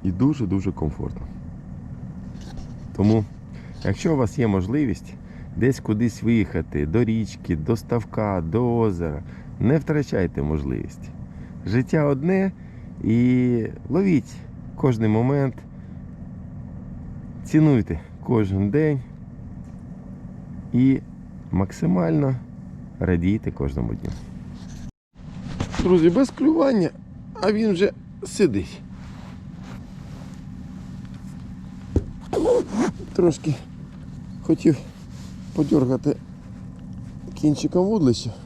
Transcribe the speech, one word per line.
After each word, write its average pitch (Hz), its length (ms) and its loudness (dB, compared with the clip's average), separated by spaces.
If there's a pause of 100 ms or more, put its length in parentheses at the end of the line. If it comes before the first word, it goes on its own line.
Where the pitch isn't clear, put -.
І 92 80 2
дуже-дуже 98 600 2
комфортно. - 500 -4 (1700)
Тому, 107 300 6 (580)
якщо 160 300 2
у 151 40 4
вас 123 220 2
є 120 80 4
можливість 104 640 0 (420)
десь 123 240 4
кудись 110 440 0
виїхати, 92 640 2
до 104 180 4
річки, 110 520 -2
до 78 200 0
ставка, 107 680 -2
до 117 360 2
озера, 85 460 0 (360)
не 135 180 4
втрачайте 139 640 0
можливість. 71 680 -2 (560)
Життя 127 380 2
одне 175 480 2 (520)
і 123 640 4 (220)
ловіть 175 460 2 (400)
кожний 113 340 4
момент, 131 460 2 (1900)
цінуйте 139 560 6 (240)
кожен 101 460 4
день 147 320 2 (1700)
і 131 260 6 (520)
максимально 156 840 2 (640)
радійте 90 520 2
кожному 67 420 -2
дню. 50 180 -6 (1700)
Друзі, 175 260 10
без 247 200 4
клювання, 269 600 4 (520)
а 196 100 4
він 214 200 4
вже 190 200 4 (340)
сидить. 107 560 2 (4000)
Трошки 160 420 4 (840)
хотів 160 360 4 (760)
подьоргати 135 640 2 (1160)
кінчиком 151 520 4
вудлища 147 480 4 (120)